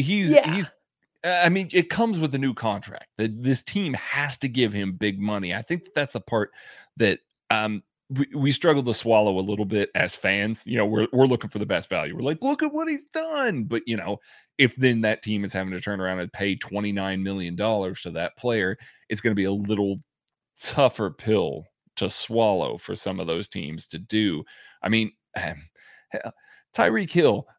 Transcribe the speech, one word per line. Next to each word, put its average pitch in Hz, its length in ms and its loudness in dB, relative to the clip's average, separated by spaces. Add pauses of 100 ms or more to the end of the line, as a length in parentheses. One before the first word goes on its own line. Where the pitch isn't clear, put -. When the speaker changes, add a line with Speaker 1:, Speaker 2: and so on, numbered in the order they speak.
Speaker 1:
he's, 190 300 2
Speaker 2:
Yeah. 277 220 6
Speaker 1:
he's, 190 180 -4 (520)
I 175 260 4
mean, 185 220 2
it 175 180 2
comes 220 300 0
with 151 160 0
a 135 40 -2
new 135 140 0
contract 101 520 -4 (120)
that 113 260 -2
this 127 180 2
team 185 320 -2
has 139 460 -4
to 135 100 -4
give 117 240 2
him 98 200 -2
big 98 280 -2
money. 101 320 -2
I 104 80 -4
think 170 240 -6
that - 100 -20
that's 143 180 -2
the 110 80 -6
part 107 300 0 (460)
that, 101 220 2 (300)
um, 107 340 0 (260)
we, 135 260 -2
we 143 160 2
struggle 143 320 4
to 120 120 0
swallow 107 420 4
a - 20 2
little 101 240 -2
bit 101 320 0
as - 200 0
fans. 101 500 -2
You 107 120 -2
know, 104 100 2
we're, 110 260 2
we're 131 140 8
looking 120 240 -2
for 104 80 -6
the 101 60 -2
best 87 220 -2
value. 78 280 -4
We're - 80 -6
like, 156 200 -2
"Look 277 180 0
at 294 120 -2
what 320 160 -4
he's 294 160 -6
done." 277 580 -2
But, 113 220 -2
you 117 100 -2
know, 98 240 -4 (380)
if 131 180 4
then 127 260 4
that 110 220 0
team 104 220 -2
is 95 80 -8
having 95 180 -4
to 90 80 -6
turn 98 220 -4
around 92 180 -2
and 87 140 -6
pay 98 220 -2
twenty-nine 98 680 -4
million 92 320 -4
dollars 101 460 -2
to 87 100 -10
that 85 260 -4
player, 107 400 0 (300)
it's 107 140 -4
gonna 110 120 2
be 98 120 2
a 98 60 0
little 101 520 -2 (560)
tougher 113 520 0
pill 87 540 -2 (300)
to - 140 -2
swallow 98 680 0
for - 180 -10
some 95 240 -6
of 87 80 -4
those 85 200 -2
teams 82 400 -10
to 80 120 -12
do. 101 440 0 (380)
I 101 80 -2
mean, 113 220 2 (120)
<sighs> - 120 -20
hell, - 960 -10 (420)
Tyreek 220 360 2
Hill 135 360 4 (120)